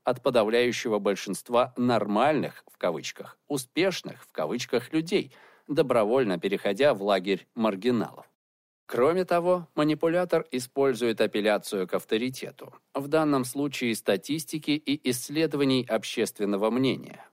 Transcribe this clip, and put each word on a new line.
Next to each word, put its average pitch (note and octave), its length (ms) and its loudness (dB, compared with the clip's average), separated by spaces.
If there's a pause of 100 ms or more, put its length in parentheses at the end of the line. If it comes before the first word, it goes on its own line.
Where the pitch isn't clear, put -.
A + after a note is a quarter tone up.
от B2+ 200 -2
подавляющего A#2 720 2
большинства G#2 800 0
«нормальных», A#2 920 0
в - 60 -20
кавычках, - 600 -6 (100)
«успешных», - 760 -4
в - 80 -20
кавычках, A2+ 600 -4
людей, D#3+ 420 -2 (340)
добровольно A#2+ 720 2
переходя G2+ 540 2
в G2 100 -4
лагерь G2 500 0
маргиналов. A2 720 -2 (600)
Кроме D#3+ 400 2
того, F3 500 0
манипулятор E3 760 0
использует B2 680 0
апелляцию G#2 680 0
к - 40 -2
авторитету, - 800 -4 (200)
в C#3 160 -6
данном D3 340 2
случае C3+ 520 -4
статистики D3+ 760 -2
и D3 380 -2
исследований C#3 800 0
общественного G2+ 800 -2
мнения, A#2+ 640 -2